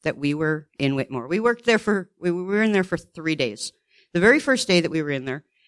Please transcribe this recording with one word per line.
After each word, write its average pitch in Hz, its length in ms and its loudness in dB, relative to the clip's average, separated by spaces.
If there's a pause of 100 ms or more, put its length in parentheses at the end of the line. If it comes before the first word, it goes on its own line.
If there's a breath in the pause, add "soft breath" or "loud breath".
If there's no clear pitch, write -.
that - 140 -4
we 143 160 -2
were 156 340 -2 (120)
in 139 160 0
Whitmore, 131 320 -4
we 180 120 -2
worked 233 260 0
there 226 120 4
for, 208 320 -2 (100)
we, 175 120 -2
we 180 120 -4
were 202 200 0
in 220 80 2
there 190 120 4
for 180 140 -4
three 160 380 -6
days. 117 360 -4 (420)
The 175 60 0
very 240 200 6
first 262 280 0
day 175 140 4
that 156 100 -2
we 156 120 -2
were 147 80 -4
in 135 140 -4
there, 135 180 -8 (240)